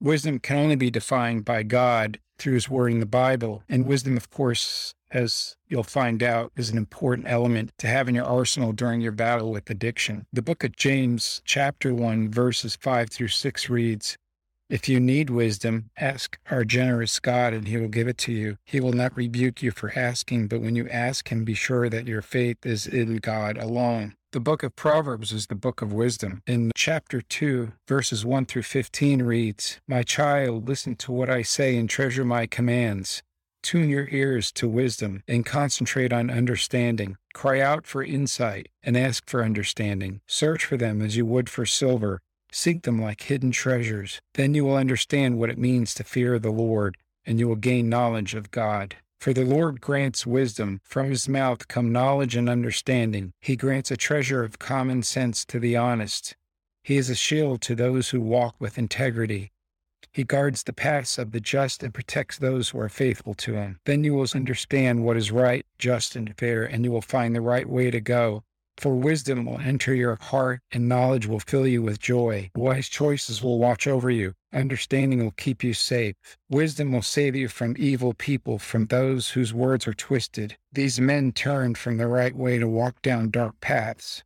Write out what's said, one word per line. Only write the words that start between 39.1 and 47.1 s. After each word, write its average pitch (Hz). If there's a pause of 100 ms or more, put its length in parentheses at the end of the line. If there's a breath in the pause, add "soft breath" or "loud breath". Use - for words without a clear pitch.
for 120
understanding. 104
Search 156
for 135
them 107
as 107
you 120
would 123
for 120
silver. 110 (280)
Seek 170
them 113
like 107
hidden 131
treasures. 113 (100)
Then 143
you 143
will 135
understand 131
what 117
it -
means 123
to -
fear 123
the 110
Lord, 110 (300)